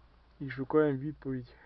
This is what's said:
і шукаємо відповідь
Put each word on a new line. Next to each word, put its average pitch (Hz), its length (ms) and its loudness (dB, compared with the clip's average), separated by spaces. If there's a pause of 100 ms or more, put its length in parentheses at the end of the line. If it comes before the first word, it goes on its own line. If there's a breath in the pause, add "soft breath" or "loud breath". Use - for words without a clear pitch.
(400)
і 139 100 -6
шукаємо 135 480 2
відповідь 131 560 -8 (120)